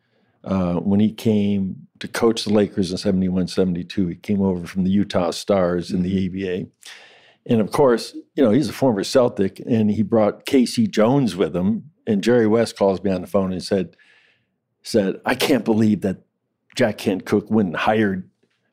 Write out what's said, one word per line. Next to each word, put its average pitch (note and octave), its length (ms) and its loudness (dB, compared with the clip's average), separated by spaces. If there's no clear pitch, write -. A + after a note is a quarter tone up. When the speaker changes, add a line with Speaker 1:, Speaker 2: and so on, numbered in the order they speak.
Speaker 1:
uh, F2+ 320 -2
when G2 240 0
he G#2+ 120 2
came G2+ 760 -2
to - 80 -12
coach A2+ 360 0
the G#2 100 -2
Lakers G2+ 380 2
in F#2 60 -6
seventy-one, F#2 500 0
seventy-two, F2+ 600 -2
he E2 80 -6
came G2+ 260 -4
over F2+ 260 -2
from F#2+ 160 -4
the F#2 80 0
Utah F#2 400 0
Stars F2+ 600 -2
in F#2 120 -2
the F2+ 60 -2
Speaker 2:
Mm-hmm. F#2+ 160 -2
Speaker 1:
A F2+ 40 -4
B F#2+ 200 -6
A. F2+ 180 -4
And A2+ 160 2
of F#2+ 100 -2
course, B2 440 2
you D3 80 2
know, G#2+ 80 4
he's A#2+ 180 2
a F2 40 -10
former G#2+ 300 0
Celtic, A#2 640 0
and A2 260 2
he G#2 120 0
brought G#2 420 0
K B2+ 200 2
C A2+ 220 0
Jones A2 480 2
with E2+ 200 -2
him. F#2+ 360 -2
And G2+ 160 0
Jerry A2+ 260 4
West A2 300 0
calls G2 240 2
me G2 100 -2
on F2+ 100 -2
the F2+ 60 -12
phone F#2+ 260 -2
and F2+ 100 -8
said, F#2 320 -4
said, G2 440 0
"I A2+ 100 0
can't B2 280 0
believe G#2+ 380 2
that F#2+ 160 -2
Jack A2 220 0
Kent F#2 280 -4
Cooke G#2 240 0
went G#2+ 180 2
and D2+ 100 -6
hired G#2 520 0